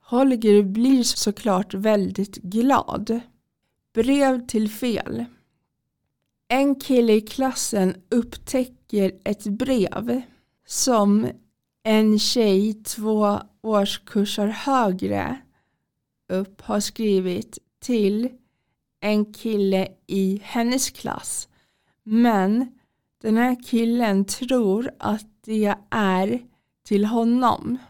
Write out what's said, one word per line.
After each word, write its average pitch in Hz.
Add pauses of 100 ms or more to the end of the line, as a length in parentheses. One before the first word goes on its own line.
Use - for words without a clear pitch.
Holger 226
blir 233
såklart 202
väldigt 202
glad. 226 (760)
Brev 262
till 214
fel. 240 (1200)
En 277
kille 247
i 214
klassen 214 (160)
upptäcker 233 (120)
ett 208
brev 240 (440)
som 214 (560)
en 214
tjej 208
två 214 (240)
årskurser 202
högre 208 (920)
upp 196
har 208
skrivit 196 (220)
till 220 (720)
en 208
kille 196 (180)
i 196
hennes 240
klass. - (540)
Men 226 (440)
den 220
här 247
killen 226
tror 240
att 208 (180)
det 214 (160)
är 208 (440)
till 202
honom. 233 (120)